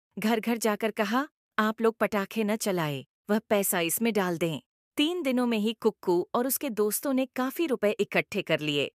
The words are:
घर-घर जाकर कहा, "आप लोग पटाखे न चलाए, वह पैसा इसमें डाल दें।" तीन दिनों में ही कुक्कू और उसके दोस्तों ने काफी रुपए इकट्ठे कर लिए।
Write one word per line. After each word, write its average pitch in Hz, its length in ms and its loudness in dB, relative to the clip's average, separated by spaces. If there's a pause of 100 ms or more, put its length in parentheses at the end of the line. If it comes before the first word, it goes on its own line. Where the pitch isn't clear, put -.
(200)
घर-घर 226 380 0
जाकर 214 340 0
कहा, 226 360 0 (320)
"आप 220 220 0
लोग 226 140 4
पटाखे 208 480 -2
न 208 120 0
चलाए, 160 500 -2 (240)
वह 214 100 2
पैसा 202 400 0
इसमें 196 340 0
डाल 180 240 0
दें।" 156 220 -2 (380)
तीन 339 240 0
दिनों 247 260 0
में 233 100 2
ही 214 160 0
कुक्कू 180 600 0
और 240 140 2
उसके 277 220 -2
दोस्तों 214 440 0
ने 262 120 2
काफी 262 400 -4
रुपए 214 260 2
इकट्ठे 196 500 -2
कर 160 180 0
लिए। 143 360 -2